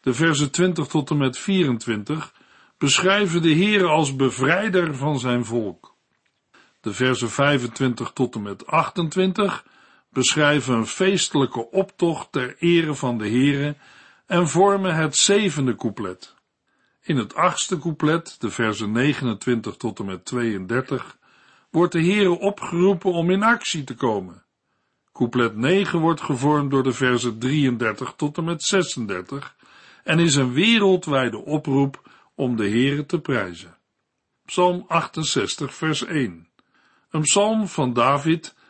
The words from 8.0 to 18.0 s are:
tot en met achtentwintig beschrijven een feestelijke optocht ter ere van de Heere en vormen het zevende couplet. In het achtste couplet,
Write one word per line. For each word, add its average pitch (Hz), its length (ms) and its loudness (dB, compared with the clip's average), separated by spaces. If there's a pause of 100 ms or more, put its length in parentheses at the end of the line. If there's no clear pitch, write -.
tot - 240 -2
en 110 60 -8
met 101 260 -12
achtentwintig 185 1000 -2 (440)
beschrijven 131 640 2
een 110 120 0
feestelijke 147 840 0
optocht 175 600 -2
ter 127 280 -4
ere 165 360 2
van 120 220 -4
de 107 120 -4
Heere 139 460 2 (500)
en 175 220 2
vormen 190 480 2
het 156 200 0
zevende 147 600 2
couplet. 101 600 -8 (640)
In 156 160 -2
het 104 180 -6
achtste 180 440 -2
couplet, 160 600 -2